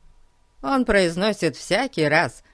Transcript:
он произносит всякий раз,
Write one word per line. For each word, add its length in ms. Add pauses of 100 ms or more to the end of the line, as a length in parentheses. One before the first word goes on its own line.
(600)
он 240
произносит 720
всякий 520
раз, 340 (120)